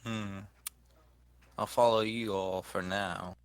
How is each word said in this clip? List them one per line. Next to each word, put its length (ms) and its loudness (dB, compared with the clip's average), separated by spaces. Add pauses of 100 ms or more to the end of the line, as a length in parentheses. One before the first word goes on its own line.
Hmm. 360 -6 (1160)
I'll 80 0
follow 340 6
you 340 0
all 280 -2
for 200 -4
now. 640 -2